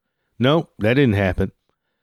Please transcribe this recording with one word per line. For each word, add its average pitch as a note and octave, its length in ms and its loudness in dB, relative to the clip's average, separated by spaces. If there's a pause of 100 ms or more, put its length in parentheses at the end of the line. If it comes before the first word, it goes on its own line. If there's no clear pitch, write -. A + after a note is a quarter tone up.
(380)
Nope, D3+ 400 0
that G#2+ 160 0
didn't C3 200 2
happen. G2 380 -2 (500)